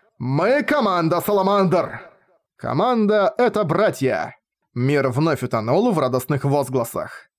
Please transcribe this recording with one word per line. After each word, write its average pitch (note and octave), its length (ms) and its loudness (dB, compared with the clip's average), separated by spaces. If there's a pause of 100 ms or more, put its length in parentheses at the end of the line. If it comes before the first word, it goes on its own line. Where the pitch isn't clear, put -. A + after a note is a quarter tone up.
(180)
Мы F3 440 0
команда F3+ 580 0
Саламандр!» F#3+ 840 0 (540)
«Команда — G#3 800 0
это G#3+ 260 2
братья!» C3+ 720 -2 (380)
Мир C#3 340 0
вновь C#3+ 340 0
утонул B2+ 500 0
в E3 60 0
радостных C3 460 -2
возгласах. C3 840 -4 (100)